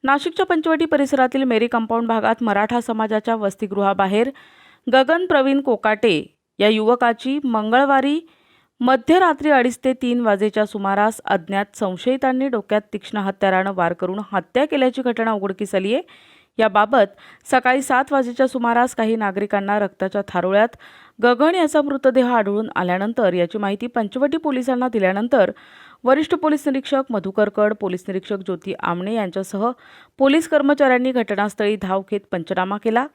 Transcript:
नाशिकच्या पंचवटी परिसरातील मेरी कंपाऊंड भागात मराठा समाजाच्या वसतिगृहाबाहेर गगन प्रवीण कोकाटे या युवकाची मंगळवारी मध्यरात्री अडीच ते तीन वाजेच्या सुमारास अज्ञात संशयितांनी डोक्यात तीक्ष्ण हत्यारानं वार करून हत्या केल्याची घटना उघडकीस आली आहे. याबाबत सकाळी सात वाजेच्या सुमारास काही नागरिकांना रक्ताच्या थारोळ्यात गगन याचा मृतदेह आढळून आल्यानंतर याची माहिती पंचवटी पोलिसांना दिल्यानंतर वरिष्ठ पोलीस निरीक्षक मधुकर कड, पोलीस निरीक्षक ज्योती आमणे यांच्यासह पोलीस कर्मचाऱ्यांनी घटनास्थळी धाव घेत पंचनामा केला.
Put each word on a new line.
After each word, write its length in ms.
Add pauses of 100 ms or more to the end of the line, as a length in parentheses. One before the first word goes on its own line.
नाशिकच्या 420
पंचवटी 380
परिसरातील 600
मेरी 220
कंपाऊंड 420
भागात 340
मराठा 380
समाजाच्या 560
वसतिगृहाबाहेर 920 (560)
गगन 400
प्रवीण 340
कोकाटे 760 (220)
या 100
युवकाची 760
मंगळवारी 760 (600)
मध्यरात्री 720
अडीच 340
ते 80
तीन 280
वाजेच्या 460
सुमारास 580
अज्ञात 520
संशयितांनी 720
डोक्यात 320 (120)
तीक्ष्ण 260
हत्यारानं 560
वार 180
करून 280 (120)
हत्या 320
केल्याची 380
घटना 300
उघडकीस 420
आली 200
आहे. 80 (560)
याबाबत 540 (380)
सकाळी 320
सात 280
वाजेच्या 360
सुमारास 480
काही 220
नागरिकांना 640
रक्ताच्या 500
थारोळ्यात 480 (460)
गगन 320
याचा 280
मृतदेह 520
आढळून 400
आल्यानंतर 600
याची 240
माहिती 280
पंचवटी 500
पोलिसांना 520
दिल्यानंतर 640 (540)
वरिष्ठ 300
पोलीस 340
निरीक्षक 420
मधुकर 380
कड, 260
पोलीस 340
निरीक्षक 280
ज्योती 440
आमणे 340
यांच्यासह 560 (480)
पोलीस 300
कर्मचाऱ्यांनी 640
घटनास्थळी 640
धाव 340
घेत 100 (100)
पंचनामा 480
केला. 360